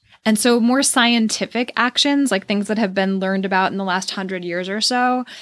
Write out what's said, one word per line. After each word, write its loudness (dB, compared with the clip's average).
And 2
so 4
more 2
scientific 0
actions, 2
like -2
things -2
that -2
have 0
been 0
learned 0
about 2
in -6
the -4
last -2
hundred -6
years -4
or -4
so, 0